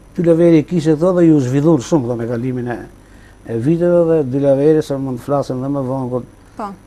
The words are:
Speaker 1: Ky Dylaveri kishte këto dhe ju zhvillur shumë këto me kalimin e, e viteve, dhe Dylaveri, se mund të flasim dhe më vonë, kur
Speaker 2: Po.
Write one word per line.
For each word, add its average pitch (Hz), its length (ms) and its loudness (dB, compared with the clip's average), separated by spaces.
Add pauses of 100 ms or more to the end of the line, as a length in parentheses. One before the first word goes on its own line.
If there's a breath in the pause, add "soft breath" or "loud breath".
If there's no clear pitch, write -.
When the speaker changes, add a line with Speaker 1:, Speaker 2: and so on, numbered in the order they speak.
(160 soft breath)
Speaker 1:
Ky 185 60 -4
Dylaveri 165 420 4
kishte 160 320 0
këto 175 200 0
dhe 175 100 4
ju 156 140 4
zhvillur 143 400 2
shumë 135 260 -2
këto 120 120 -4
me 117 80 -6
kalimin 120 420 -6
e, 117 100 -6 (680 soft breath)
e 117 120 -6
viteve, 170 500 2
dhe 160 140 2 (100)
Dylaveri, 139 500 2
se 143 140 -6
mund 135 240 -6
të - 20 -18
flasim 135 380 -4
dhe 131 80 -6
më 143 160 -4
vonë, 127 260 -6
kur 123 120 -4 (340)
Speaker 2:
Po. 214 120 -10 (180)